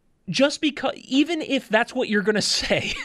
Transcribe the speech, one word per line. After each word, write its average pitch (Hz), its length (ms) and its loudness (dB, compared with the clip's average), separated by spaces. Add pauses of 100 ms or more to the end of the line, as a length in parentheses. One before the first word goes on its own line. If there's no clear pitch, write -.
(280)
just 269 320 0
because, 285 360 -2
even 311 440 0
if 269 280 -2
that's 220 260 0
what 254 140 -2
you're 208 140 2
gonna 208 200 2
<laughs> - 0 -
say, - 500 0 (120)